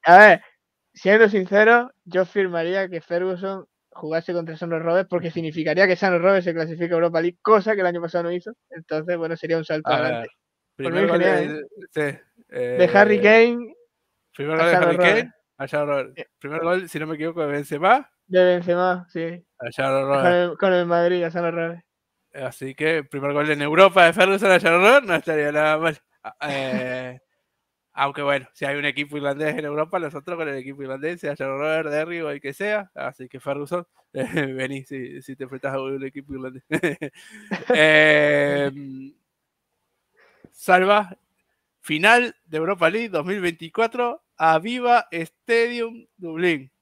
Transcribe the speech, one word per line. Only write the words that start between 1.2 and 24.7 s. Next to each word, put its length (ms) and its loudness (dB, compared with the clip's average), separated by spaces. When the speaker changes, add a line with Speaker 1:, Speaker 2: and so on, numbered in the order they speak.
Speaker 1:
sincero, 600 4
yo 200 0
firmaría 640 -2
que 120 -10
Ferguson 640 -6
jugase 420 -6
contra 240 -6
Sandro 220 -6
Robert 300 0
porque 220 -4
significaría 560 0
que 80 2
Sandro 240 0
Robert 240 2
se 100 -4
clasifica 400 -4
a 40 0
Europa 240 0
League, 200 -4
cosa 340 2
que 60 -2
el 60 2
año 140 -2
pasado 240 -4
no 60 -4
hizo. 220 -8
Entonces, 480 -6
bueno, 200 -6
sería 200 -4
un 80 -6
salto 260 -4
Speaker 2:
A 60 4
Speaker 1:
adelante. 320 -4
Speaker 2:
ver, 80 -8
Speaker 1:
Por 80 -4
Speaker 2:
primer 100 2
Speaker 1:
mí 60 2
Speaker 2:
gol 120 2
Speaker 1:
genial, 460 0
Speaker 2:
de, 160 -2
Speaker 1:
¿eh? 120 -12
Speaker 2:
sí, 240 -20
Speaker 1:
De 300 0
Speaker 2:
eh, 80 2
Speaker 1:
Harry 280 6
Kane 540 4
Speaker 2:
primer 240 -4
Speaker 1:
a 40 4
Speaker 2:
gol 20 4
de 60 4
Speaker 1:
Sandro 180 4
Speaker 2:
Harry 80 0
Kane 160 4
Speaker 1:
Robert. 220 -2
Speaker 2:
a 100 -8
Sandro 280 -2
Robert. 240 -6
Speaker 1:
Eh. 80 -14
Speaker 2:
Primer 220 -8
gol, 280 -2
si 100 -10
no 80 -8
me 80 -6
equivoco, 260 -6
de 60 -2
Benzema. 640 0
Speaker 1:
De 160 4
Benzema, 680 0
sí. 360 -10
Speaker 2:
A 120 -10
Sandro 360 -2
Speaker 1:
Con 100 0
Speaker 2:
Robert. 340 2
Speaker 1:
el, 60 -12
con 160 0
el 120 0
Madrid, 380 0
a 80 -6
Sandro 200 -4
Robert. 320 -8
Speaker 2:
Así 400 -12
que 300 -2
primer 300 -8
gol 180 -2
en 100 -2
Europa 440 6
de 80 4
Ferguson 380 2
a 80 6
Sandro 220 2